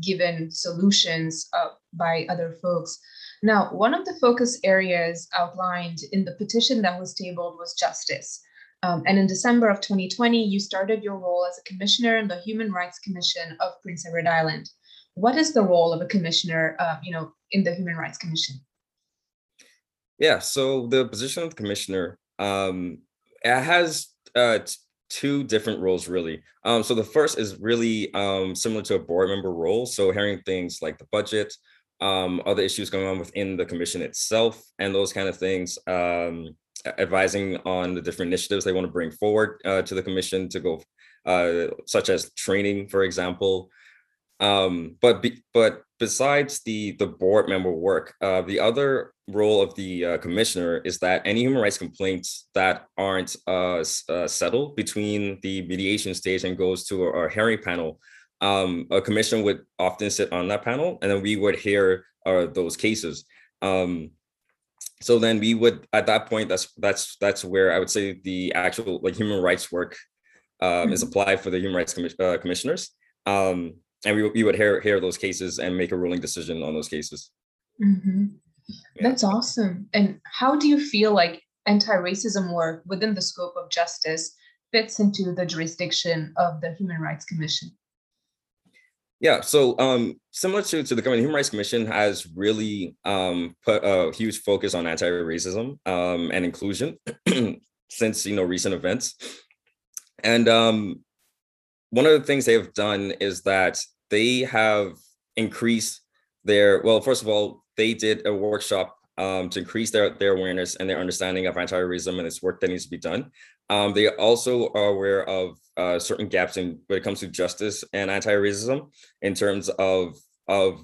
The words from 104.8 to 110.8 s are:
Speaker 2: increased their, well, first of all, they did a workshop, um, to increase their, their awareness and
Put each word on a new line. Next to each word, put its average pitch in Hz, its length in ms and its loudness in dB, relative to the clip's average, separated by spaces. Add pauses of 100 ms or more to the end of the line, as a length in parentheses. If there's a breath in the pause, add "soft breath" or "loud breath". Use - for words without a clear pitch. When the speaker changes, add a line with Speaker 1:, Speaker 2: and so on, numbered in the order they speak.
Speaker 2:
increased 113 640 0 (460)
their, 104 380 6
well, 110 180 6
first 131 200 2
of 107 60 -6
all, 104 380 0 (100)
they 113 180 2
did 110 320 0
a 104 80 2
workshop, 101 640 -2 (220)
um, 92 320 -2
to 95 100 -6
increase 110 320 -4
their, 104 200 4
their 98 260 2
awareness 92 400 -2
and 95 120 -4